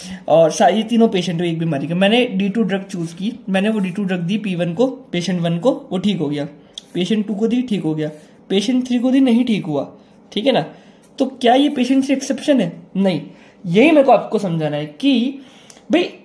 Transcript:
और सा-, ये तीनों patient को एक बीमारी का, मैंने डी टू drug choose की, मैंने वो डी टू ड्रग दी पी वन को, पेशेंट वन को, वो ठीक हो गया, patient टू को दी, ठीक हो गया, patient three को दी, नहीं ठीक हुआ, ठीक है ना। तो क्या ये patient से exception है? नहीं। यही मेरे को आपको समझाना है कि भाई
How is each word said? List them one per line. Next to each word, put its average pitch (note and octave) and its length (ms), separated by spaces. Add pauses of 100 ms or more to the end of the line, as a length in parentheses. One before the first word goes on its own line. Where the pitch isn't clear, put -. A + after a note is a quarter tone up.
(280)
और D#3+ 240
सा-, F3+ 220
ये G#3+ 100
तीनों A3+ 240
patient F3+ 320
को F3+ 60
एक E3 140
बीमारी D3+ 280
का, E3+ 80
मैंने G#3+ 300
डी G3 240
टू A3 140
drug F#3+ 200
choose E3 300
की, A3 200 (160)
मैंने F#3+ 200
वो A3 100
डी F#3 100
टू G3+ 140
ड्रग F#3 160
दी F3 180
पी F#3 180
वन F3 180
को, A#3+ 140
पेशेंट F3+ 540
वन E3+ 160
को, B3+ 340
वो F3+ 60
ठीक F#3 220
हो D3 100
गया, D3 180 (460)
patient G3 340
टू A3 60
को G#3 140
दी, B3 140
ठीक G3+ 220
हो D#3 120
गया, D3+ 160 (380)
patient B3 380
three A#3+ 120
को B3+ 120
दी, C4+ 80
नहीं B3 260
ठीक F#3+ 200
हुआ, C#3+ 300 (360)
ठीक G#3+ 140
है C4+ 60
ना। D#3+ 140 (540)
तो C4 60
क्या A#3+ 280
ये C#4 160
patient C4 340
से C#4 100
exception C4+ 480
है? E3 120 (240)
नहीं। F#3+ 240 (440)
यही G#3+ 260
मेरे D4 120
को B3+ 80
आपको - 280
समझाना D#3+ 380
है D3+ 80
कि C4 540 (520)
भाई E4 220 (100)